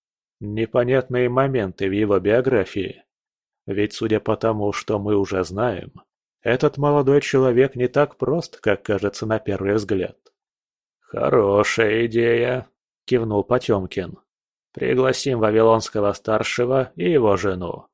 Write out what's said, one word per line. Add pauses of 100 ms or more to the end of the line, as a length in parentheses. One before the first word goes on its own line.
(400)
непонятные
моменты
в
его
биографии. (640)
Ведь,
судя
по
тому,
что
мы
уже
знаем, (500)
этот
молодой
человек
не
так
прост,
как
кажется
на
первый
взгляд». (840)
«Хорошая
идея», (380)
кивнул
Потёмкин. (540)
«Пригласим
Вавилонского-старшего
и
его
жену.